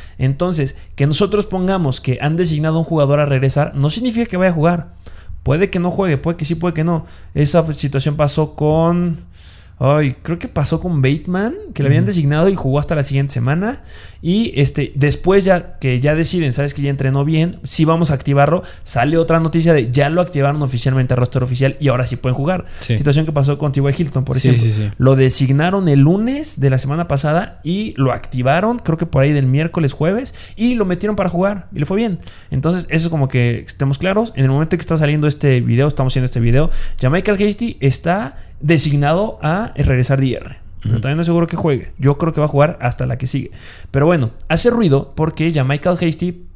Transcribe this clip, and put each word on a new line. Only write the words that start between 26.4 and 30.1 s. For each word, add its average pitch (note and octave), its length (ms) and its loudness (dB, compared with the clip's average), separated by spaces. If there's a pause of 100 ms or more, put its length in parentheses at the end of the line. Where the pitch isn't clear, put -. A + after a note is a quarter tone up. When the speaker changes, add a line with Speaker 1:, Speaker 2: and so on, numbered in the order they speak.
Speaker 1:
de C#3 80 2
la C3 80 2
semana D3 320 -2
pasada D3+ 560 -2
y G3 320 -4
lo C3 160 2
activaron, D#3+ 680 -2
creo E3 200 -2
que E3+ 80 -4
por C3+ 160 2
ahí D3 100 4
del C#3 140 2
miércoles, D3 480 0
jueves, G3+ 400 -2 (200)